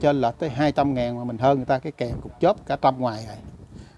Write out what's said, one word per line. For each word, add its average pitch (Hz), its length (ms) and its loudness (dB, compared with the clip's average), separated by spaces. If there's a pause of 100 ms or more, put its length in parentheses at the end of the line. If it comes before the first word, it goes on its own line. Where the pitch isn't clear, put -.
chênh 143 200 4
lệch 117 180 0
tới 160 120 -4
hai 143 220 2
trăm 143 220 2
ngàn 120 240 -2
mà 120 60 -8
mình 117 140 -6
hơn 135 180 4
người 127 100 -4
ta 135 120 2
cái 147 140 -10
kèm - 280 -6
cục - 200 -16
chớp 180 260 2
cả 139 160 -2
trăm 131 160 4
ngoài 117 280 -4
rồi. 110 100 -16 (600)